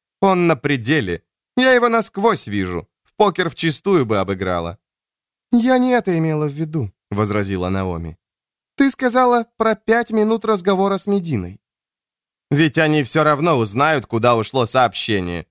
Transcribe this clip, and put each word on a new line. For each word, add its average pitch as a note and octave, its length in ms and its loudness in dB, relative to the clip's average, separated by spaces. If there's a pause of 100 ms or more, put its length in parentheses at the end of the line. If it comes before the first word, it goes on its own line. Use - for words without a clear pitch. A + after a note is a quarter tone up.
(200)
он F3+ 260 2
на D#3+ 100 2
пределе. A#2+ 680 -2 (340)
Я C4 160 4
его A#3+ 160 4
насквозь A3 580 0
вижу, F#2 420 -4 (140)
в - 140 -20
покер F#3 320 0
вчистую D#3+ 580 0
бы G#2+ 120 0
обыграла". F2+ 600 -4 (720)
"Я B3 260 2
не B3+ 120 0
это A3 260 0
имела D#3 300 0
в C#3+ 60 -6
виду", D3+ 400 -6 (180)
возразила G2+ 600 -2
Наоми. F2 480 -6 (580)
"Ты C#4 140 4
сказала B3 560 2 (100)
про A3 180 0
пять A3+ 380 -2
минут A3 320 0
разговора G3 520 0
с F#3+ 100 -8
Мединой". D3+ 560 -4 (920)
"Ведь D3+ 260 2
они D3+ 240 2
все D3+ 220 0
равно D3+ 320 2
узнают, B2 500 0
куда A#2 300 2
ушло A2+ 300 0
сообщение", F#2+ 840 -2